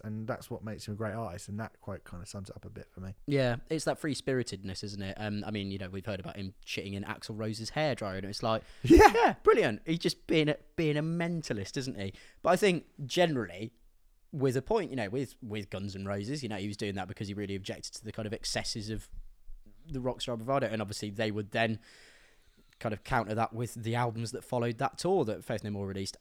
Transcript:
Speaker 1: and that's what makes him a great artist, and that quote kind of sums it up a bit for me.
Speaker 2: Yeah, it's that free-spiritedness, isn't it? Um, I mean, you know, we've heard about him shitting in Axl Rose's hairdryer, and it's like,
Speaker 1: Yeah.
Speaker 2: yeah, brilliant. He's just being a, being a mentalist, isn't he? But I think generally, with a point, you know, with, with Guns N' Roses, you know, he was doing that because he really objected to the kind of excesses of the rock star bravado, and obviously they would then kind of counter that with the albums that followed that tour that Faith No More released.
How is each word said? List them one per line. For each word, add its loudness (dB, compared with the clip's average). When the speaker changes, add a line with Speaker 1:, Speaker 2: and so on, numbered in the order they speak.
Speaker 1:
and -6
that's -6
what -8
makes -8
him -4
a -4
great -2
artist, -8
and -6
that -10
quote -10
kind -12
of -14
sums -10
it -16
up -14
a -14
bit -14
for -16
me. -8
Speaker 2:
Yeah, 4
it's -2
that 0
free-spiritedness, -2
isn't -8
it? -4
Um, -2
I -4
mean, -2
you -4
know, -6
we've -8
heard -4
about -10
him -6
shitting -6
in -4
Axl -8
Rose's -4
hairdryer, 0
and -4
it's -8
like, 2
Speaker 1:
Yeah. 12
Speaker 2:
yeah, 4
brilliant. 6
He's 0
just -2
being 4
a, 2
being 2
a 0
mentalist, -2
isn't -4
he? -4
But 6
I 8
think 4
generally, 2
with 2
a 2
point, 0
you -6
know, -2
with, -4
with -6
Guns -6
N' -6
Roses, -4
you -6
know, -4
he -4
was -6
doing -2
that -6
because -6
he -4
really -4
objected -8
to -16
the -8
kind -4
of -6
excesses -4
of -4
the -4
rock -2
star -2
bravado, 2
and 0
obviously -4
they 0
would -2
then 2
kind -2
of -6
counter 2
that 2
with -4
the -2
albums 0
that -8
followed 0
that -2
tour 2
that -2
Faith -2
No -4
More -4
released. -4